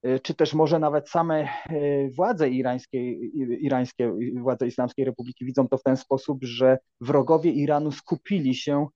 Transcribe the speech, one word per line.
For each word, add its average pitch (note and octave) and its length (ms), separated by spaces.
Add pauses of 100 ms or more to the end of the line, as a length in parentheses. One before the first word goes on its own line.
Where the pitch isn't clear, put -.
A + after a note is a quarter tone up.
e, B2+ 180
czy - 140
też D3+ 200
może D#3 240
nawet D3+ 300
same, E3 340
e, C#3 60 (680)
władze F3 320
irańskie, B2+ 640
i, B2 520
irańskie, B2+ 480 (240)
władze B2 300
Islamskiej B2 380
Republiki B2+ 400
widzą C3 240
to C3 100
w - 40
ten C3 140
sposób, C3+ 460
że B2+ 360 (220)
wrogowie D3 500
Iranu D3 420
skupili D3+ 640
się D3 420